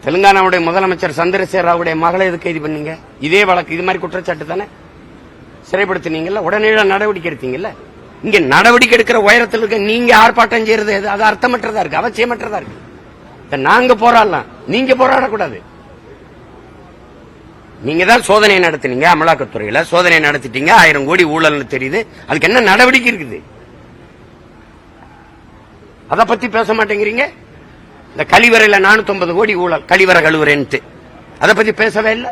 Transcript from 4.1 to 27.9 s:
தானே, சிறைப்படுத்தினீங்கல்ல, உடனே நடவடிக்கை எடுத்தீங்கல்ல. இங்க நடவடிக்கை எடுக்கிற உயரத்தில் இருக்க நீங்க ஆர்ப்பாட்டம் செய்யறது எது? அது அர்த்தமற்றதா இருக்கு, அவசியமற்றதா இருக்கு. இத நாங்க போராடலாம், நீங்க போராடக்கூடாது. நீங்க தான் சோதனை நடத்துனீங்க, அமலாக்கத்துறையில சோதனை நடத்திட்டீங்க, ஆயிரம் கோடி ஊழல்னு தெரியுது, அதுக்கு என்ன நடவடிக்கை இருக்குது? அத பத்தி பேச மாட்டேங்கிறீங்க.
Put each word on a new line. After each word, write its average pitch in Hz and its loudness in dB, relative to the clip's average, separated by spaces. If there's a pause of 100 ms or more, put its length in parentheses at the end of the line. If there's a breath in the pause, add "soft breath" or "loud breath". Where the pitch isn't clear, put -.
தானே, 185 -6 (1040)
சிறைப்படுத்தினீங்கல்ல, 185 -4
உடனே 214 0 (220)
நடவடிக்கை 196 -4
எடுத்தீங்கல்ல. 131 -8 (580)
இங்க 208 2 (160)
நடவடிக்கை 233 4
எடுக்கிற 226 2 (100)
உயரத்தில் 233 2
இருக்க 214 -2 (120)
நீங்க 240 0 (120)
ஆர்ப்பாட்டம் 226 2
செய்யறது 214 0
எது? 196 -6
அது 202 -2
அர்த்தமற்றதா 220 -2
இருக்கு, 156 -4
அவசியமற்றதா 220 -4
இருக்கு. - -18 (680)
இத 143 -6
நாங்க 247 4
போராடலாம், 214 2 (240)
நீங்க 254 2
போராடக்கூடாது. 214 -2 (2250)
நீங்க 165 0
தான் 233 4
சோதனை 208 4
நடத்துனீங்க, 143 -2
அமலாக்கத்துறையில 139 -2 (100)
சோதனை 170 2
நடத்திட்டீங்க, 139 -2 (100)
ஆயிரம் 143 0
கோடி 180 2 (100)
ஊழல்னு 151 0 (100)
தெரியுது, 135 -4 (260 loud breath)
அதுக்கு 156 0
என்ன 240 2
நடவடிக்கை 247 2
இருக்குது? 131 -10 (2750)
அத 208 2
பத்தி 240 -4 (100)
பேச 220 -2
மாட்டேங்கிறீங்க. 214 -2 (880)